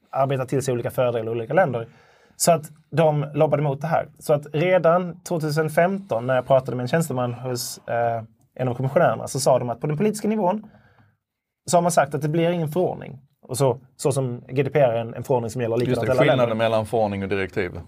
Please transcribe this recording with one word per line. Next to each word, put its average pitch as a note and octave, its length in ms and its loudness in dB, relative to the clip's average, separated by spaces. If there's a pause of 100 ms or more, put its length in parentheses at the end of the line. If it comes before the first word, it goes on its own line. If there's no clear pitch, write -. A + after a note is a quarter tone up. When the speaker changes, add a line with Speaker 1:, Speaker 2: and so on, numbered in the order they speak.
(100)
Speaker 1:
arbeta C3+ 340 0
till B2+ 180 0
sig B2+ 120 0
olika A#2+ 160 -4
fördelar A#2+ 360 0
i A2+ 40 -4
olika A#2 240 -4
länder. B2 340 2 (480)
Så - 160 4
att D#3 100 2 (280)
de D3 440 2
lobbade D3 280 2
emot D3 180 -2
det D#3 60 -6
här. D#3 220 0 (100)
Så - 140 -2
att D3 200 0
redan F3 680 2
tvåtusen D#3 500 -2
femton, E3+ 560 0
när C3 80 2
jag B2+ 120 0
pratade C3 300 2
med B2 80 -4
en B2+ 40 -4
tjänsteman B2+ 460 -2
hos, B2 540 -8
eh, A#2 340 0 (320)
en B2+ 140 -4
av A#2+ 60 -2
kommissionärerna, C3 540 0
så C3+ 120 -6
sa C3 180 4
de B2 120 -4
att A#2 100 -8
på D3+ 60 -4
den D3+ 100 -2
politiska G#3 320 -2
nivån G#3+ 420 -2 (1000)
så F3 60 4
har E3+ 60 6
man E3+ 100 0
sagt D3 220 2
att C#3+ 80 -4
det D3+ 60 -2
blir E3 220 2
ingen E3+ 180 -2
förordning. D3+ 500 -4 (300)
Och B2 100 -8
så, C3+ 200 2 (180)
så C#3+ 160 0
som B2+ 360 -4
G C3+ 140 0
D C3+ 80 -4
P D3+ 100 2
R B2 120 6
är A2+ 80 0
en, A#2 140 -6
en B2 80 -8
förordning A#2 280 -2
som B2 120 -6
gäller A2+ 140 0
likadant B2 200 0
Speaker 2:
Just A#2+ 40 -2
det, A2 60 -2
Speaker 1:
i - 40 2
alla B2+ 100 2
Speaker 2:
skillnaden B2+ 280 4
Speaker 1:
länder. A2+ 160 0
Speaker 2:
mellan A2 220 0
förordning G#2 360 -2
och G2 60 -4
direktiv. F#2+ 580 -4